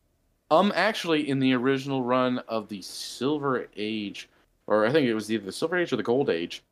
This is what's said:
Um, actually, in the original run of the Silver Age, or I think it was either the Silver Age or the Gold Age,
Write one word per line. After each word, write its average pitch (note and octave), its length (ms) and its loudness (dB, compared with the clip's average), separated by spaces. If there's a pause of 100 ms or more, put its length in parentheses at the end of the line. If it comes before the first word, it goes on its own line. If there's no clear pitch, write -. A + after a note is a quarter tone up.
(500)
Um, F#3 260 6
actually, E3+ 520 0
in C3+ 120 0
the C3 140 4
original C3+ 500 0
run B2+ 340 2 (100)
of A2 200 -4
the G2 140 -10
Silver C#3 840 -4 (100)
Age, G#2 520 -6 (400)
or G#2+ 180 4
I B2 60 2
think D3 160 4
it A2+ 60 2
was G#2+ 180 -4
either G#2+ 120 0
the F#2+ 80 -8
Silver E3 240 -2
Age F3 160 0
or C3 40 2
the G#2+ 80 -2
Gold B2+ 260 2
Age, E2+ 420 -4